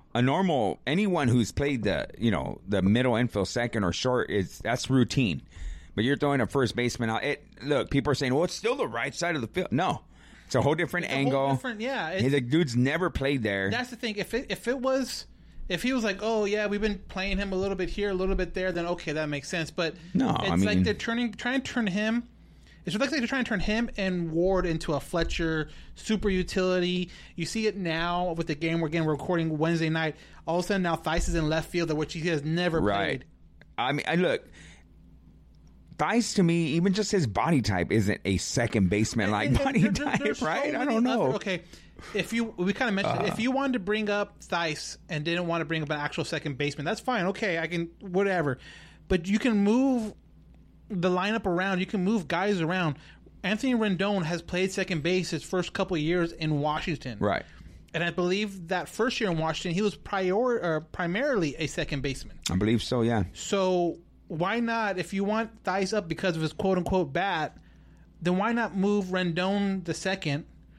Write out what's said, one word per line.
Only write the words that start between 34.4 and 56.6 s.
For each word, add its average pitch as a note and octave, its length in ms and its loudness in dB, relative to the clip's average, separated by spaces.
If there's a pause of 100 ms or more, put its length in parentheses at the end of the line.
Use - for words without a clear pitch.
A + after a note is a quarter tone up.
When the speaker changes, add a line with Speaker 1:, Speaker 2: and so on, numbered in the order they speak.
Speaker 1:
Theis G#3 380 2
to G3 80 6
me, E3+ 300 4
even F3 200 4
just G#3 180 -2
his F#3 140 4
body A#2 380 2
type F2+ 280 2
isn't G2+ 320 4
a F#2+ 140 2
second A2 520 2
baseman G#2 420 2
like G#2+ 160 0
Speaker 2:
And, C3 100 4
and C#4 80 2
Speaker 1:
body C4+ 160 2
Speaker 2:
there, G3+ 100 4
there, C#4 140 0
Speaker 1:
type, C#4+ 140 0
Speaker 2:
there's - 180 -2
so - 80 -4
Speaker 1:
right? A#3 300 -2
I - 20 -4
Speaker 2:
many B3+ 160 0
Speaker 1:
don't A3 100 4
know. B3+ 200 2
Speaker 2:
other, C3 140 2
okay, F#3 260 -4 (500)
if G3+ 200 -2
you, A#3 220 -2
we F3+ 160 2
kinda A3+ 200 0
mentioned G3 300 0
it. - 100 0
Speaker 1:
Uh. - 20 -4
Speaker 2:
If - 60 -4
you A3+ 100 0
wanted C4+ 240 0
to B3 60 -2
bring G#3 280 -2
up G3+ 360 -2
Theis E3+ 560 -4 (100)
and D3+ 160 -4
didn't E3+ 220 0
want E3 140 0
to D#3 40 -4
bring D#3+ 160 -2
up D3 80 -4
an D3+ 100 -2
actual D3+ 240 -2
second C#3+ 360 -4
baseman, D3 260 -4
that's G3+ 160 -2
fine. A3+ 240 0
Okay, F#3+ 320 0
I E3 80 -2
can, E3+ 240 -4 (100)
whatever. F3+ 600 0 (480)
But F3 200 0
you G#3 120 4
can G#3+ 240 4
move A#3 500 2 (760)
the F#3 200 0
lineup G3+ 380 0
around. F#3 320 2
You F#3 80 -2
can F#3+ 160 -2
move F#3+ 240 0
guys F#3 340 0
around. E3 360 0 (460)
Anthony G#3+ 300 0
Rendon G3+ 480 2
has E3 220 -2
played F#3+ 280 0
second F3+ 300 -2
base F3 300 0
his D#3+ 100 -4
first F3+ 320 -4
couple F#3+ 220 0
of D#3 60 0
years E3+ 300 2
in D#3 280 0
Washington. D3 600 -2